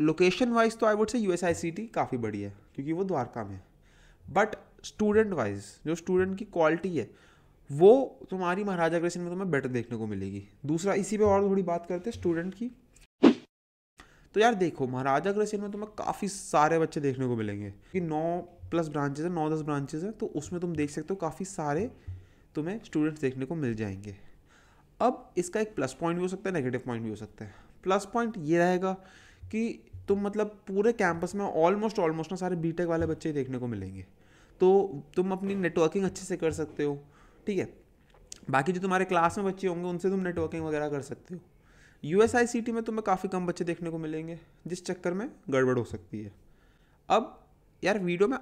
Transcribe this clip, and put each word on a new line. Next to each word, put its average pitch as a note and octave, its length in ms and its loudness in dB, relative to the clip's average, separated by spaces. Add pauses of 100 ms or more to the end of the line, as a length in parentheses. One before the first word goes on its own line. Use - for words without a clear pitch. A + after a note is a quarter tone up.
लोकेशन F3+ 480 4
वाइज A3+ 300 4
तो A#3 80 4
I G#3+ 80 6
would G#3+ 140 2
say B3+ 80 -2
यूएसआईसीटी F3 720 0
काफ़ी C#3 320 -2
बढ़िया G#2 300 -4
है G2+ 80 -14 (180)
क्योंकि C#3 180 -6
वो F3+ 120 -2
द्वारका B2 400 -4
में G2 100 -10
है, F#2 100 -16 (680)
but G3 240 2 (280)
स्टूडेंट G#3 480 2
वाइज G2+ 320 -2 (220)
जो D#3 80 0
स्टूडेंट F#3 440 0
की G#3+ 60 -10
क्वालिटी E3 540 0
है, G#2+ 120 -4 (640)
वो G#3 480 8 (100)
तुम्हारी F#3 340 -2
महाराजा E3+ 320 2
अग्रसेन F3 260 -2
में F3 100 -6
तुम्हें F#3 180 -4
बेटर C3+ 180 0
देखने A#2+ 300 -4
को A2 80 -4
मिलेगी। G2 420 -6 (180)
दूसरा, E3+ 280 0
इसी G3+ 240 0
पे G#3 60 4
और G3+ 180 6
थोड़ी G3 200 2
बात E3+ 240 -2
करते F3+ 240 -6
हैं - 80 -10
स्टूडेंट F3 360 -2
की। A#3+ 160 -8 (1600)
तो G3 60 4
यार A#3 140 8
देखो, F3 320 0
महाराजा C3+ 440 0
अग्रसेन G#3 300 -2
में G3+ 100 -8
तुम्हें G#3 280 -10
काफ़ी - 300 -4
सारे D#3+ 500 2
बच्चे D#3+ 220 0
देखने C3+ 260 0
को A#2+ 100 0
मिलेंगे G#2 340 -4
कि - 300 -6
नौ E3 400 -2
प्लस - 480 -4
ब्रांचेज D3 360 -2
है, F3+ 80 -2
नौ D#3 180 0
दस D#3 100 0
ब्रांचेज D3 440 -4
है, G#3 60 -6
तो A3 160 -6
उसमें E3 340 -6
तुम F3 160 -4
देख D3 140 0
सकते D3+ 200 -8
हो G3 60 -2
काफ़ी E3 280 -6
सारे E3 460 -2 (640)
तुम्हें F3 300 -4
स्टूडेंट्स D3+ 360 0
देखने C3 240 -2
को D3+ 100 -6
मिल C3+ 200 -2
जाएंगे। G2+ 420 -6 (840)
अब B3+ 360 0
इसका F3+ 240 -2
एक A3 140 -4
प्लस C3+ 260 -2
पॉइंट E3+ 160 0
भी F3 60 -2
हो F3+ 60 -2
सकता F#3+ 220 -6
है, F#3 40 -2
नेगेटिव B2+ 320 -2
पॉइंट A#2 180 -4
भी A2 60 -4
हो G#2 60 -6
सकता G#2 280 -16
है। G2+ 100 -16 (280)
प्लस G3 300 0
पॉइंट A#3 260 -2
ये D#3+ 200 2
रहेगा F3+ 340 4 (520)
कि - 460 -6 (180)
तुम G3+ 120 2
मतलब G3+ 260 0
पूरे G#3 460 0
कैंपस F3+ 420 0
में G3+ 100 -2
almost, G3+ 540 4
almost D#3+ 320 0
ना F#3+ 60 -4
सारे F3+ 200 -2
बीटेक E3 300 -2
वाले E3 200 2
बच्चे D#3 220 -4
ही D#3 40 0
देखने C3 260 -2
को B2 80 -4
मिलेंगे, F#2+ 400 -8 (540)
तो F#3+ 420 4 (140)
तुम F#3 160 0
अपनी G3 220 -4
नेटवर्किंग F3 500 2
अच्छे F3+ 200 -4
से F3+ 120 -4
कर D#3+ 160 0
सकते D3+ 320 -4
हो, C#3+ 200 -4 (420)
ठीक G3+ 120 -2
है? C3 160 -4 (760)
बाकी C#3 220 2
जो F3+ 80 -4
तुम्हारे F#3 240 2
क्लास E3+ 340 2
में G3+ 80 -2
बच्चे F#3+ 200 -2
होंगे, F3 220 -2
उनसे F3 220 -2
तुम F#3+ 100 0
नेटवर्किंग E3 440 -2
वगैरह D3+ 240 -2
कर C#3+ 120 -2
सकते D#3 340 -12
हो। F3 60 -12 (640)
यूएसआईसीटी A#3 680 4
में A3+ 100 -2
तुम्हें A3 200 -4
काफ़ी G3 260 0
कम F#3 180 -2
बच्चे F3 180 -2
देखने E3+ 260 -4
को E3 80 -6
मिलेंगे, D#3+ 420 -8 (260)
जिस E3+ 200 -8
चक्कर F3 280 -2
में G#3+ 160 -6 (200)
गड़बड़ C3 280 4
हो A2+ 60 -2
सकती - 360 -12
है। G#2 120 -12 (800)
अब - 340 0 (400)
यार, G3+ 140 2
वीडियो F3+ 300 2
में C4 140 -2